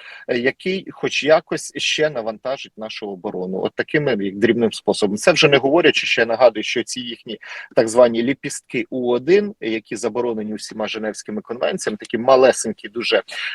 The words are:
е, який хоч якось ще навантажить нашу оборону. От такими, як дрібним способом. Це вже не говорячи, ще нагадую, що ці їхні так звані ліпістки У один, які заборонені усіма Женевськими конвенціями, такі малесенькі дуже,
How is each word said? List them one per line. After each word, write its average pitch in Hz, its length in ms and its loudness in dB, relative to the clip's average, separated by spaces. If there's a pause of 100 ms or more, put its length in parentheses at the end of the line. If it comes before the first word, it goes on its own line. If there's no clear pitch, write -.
(280)
е, 127 120 0
який 185 520 -2
хоч - 320 -4
якось 156 540 2
ще - 320 0
навантажить 113 680 -8
нашу 110 340 -10
оборону. 92 500 -6
От - 140 -2
такими, 143 440 0
як 98 180 -4
дрібним 110 340 2
способом. 101 460 -2
Це - 140 4
вже 156 160 4
не 139 100 6
говорячи, 139 500 2
ще 120 180 2
нагадую, 113 380 4
що 117 200 -2
ці - 160 -10
їхні 117 400 -12 (360)
так 113 140 4
звані 117 340 4
ліпістки - 680 -4
У 123 220 -2
один, 175 480 2
які 110 360 -6
заборонені 110 580 -4
усіма 107 340 -6
Женевськими 107 540 -8
конвенціями, - 560 -4
такі - 200 -6
малесенькі 120 720 2
дуже, 107 360 -2 (320)